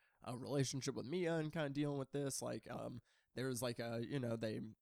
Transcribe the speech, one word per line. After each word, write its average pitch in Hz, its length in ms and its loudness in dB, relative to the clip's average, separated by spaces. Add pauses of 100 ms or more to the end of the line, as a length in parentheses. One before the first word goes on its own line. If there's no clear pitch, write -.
(280)
uh, 127 80 -2
relationship 131 600 0
with 107 100 -2
Mia 165 300 2
and 156 180 0
kinda 151 160 2
dealing 143 280 2
with 135 140 -2
this, 143 300 0
like, 120 280 -4
um, 120 320 -6 (340)
there 127 120 0
was, 123 140 0
like, 123 180 0
a, 117 260 0
you 139 140 0
know, 117 160 2
they, 113 240 0 (220)